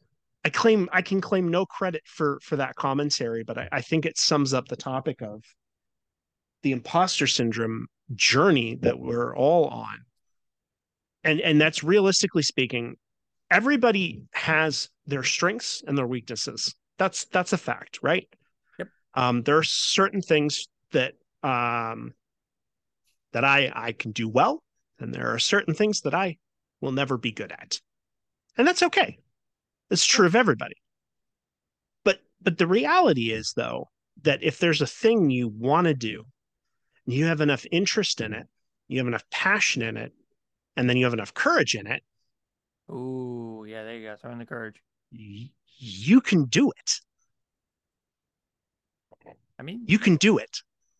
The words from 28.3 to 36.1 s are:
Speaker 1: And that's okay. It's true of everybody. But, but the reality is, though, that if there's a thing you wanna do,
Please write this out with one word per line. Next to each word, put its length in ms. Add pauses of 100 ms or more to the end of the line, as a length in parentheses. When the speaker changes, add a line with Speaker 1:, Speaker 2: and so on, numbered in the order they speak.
Speaker 1:
And 100
that's 140
okay. 360 (720)
It's 140
true 220
of 100
everybody. 380 (1300)
But, 160 (220)
but 160
the 80
reality 640
is, 240
though, 320 (340)
that 200
if 160
there's 240
a 40
thing 440
you 180
wanna 460
do, 300 (840)